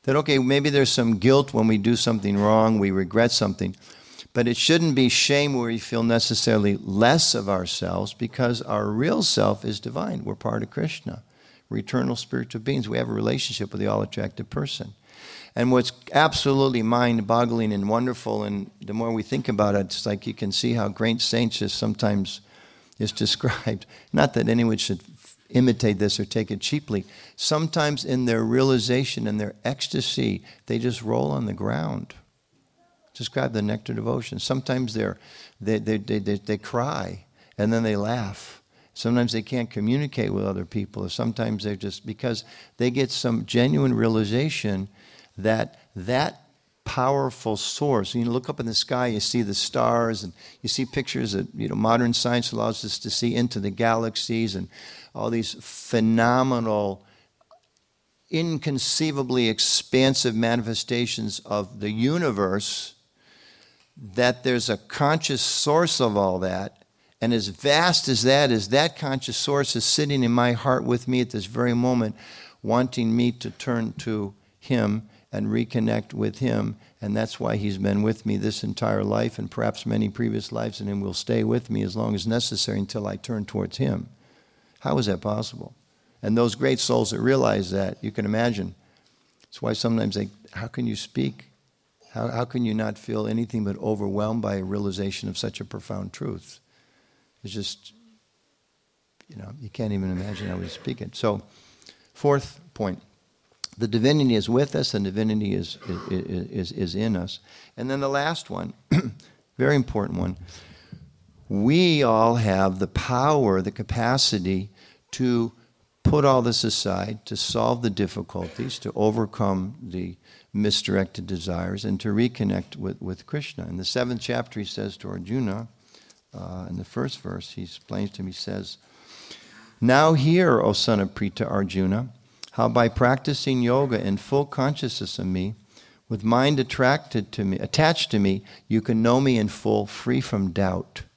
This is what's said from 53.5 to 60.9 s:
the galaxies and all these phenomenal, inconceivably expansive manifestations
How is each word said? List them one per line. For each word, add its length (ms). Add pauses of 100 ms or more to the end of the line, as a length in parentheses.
the 100
galaxies 840
and 140 (460)
all 140
these 320
phenomenal, 1400 (1300)
inconceivably 1200
expansive 840
manifestations 1080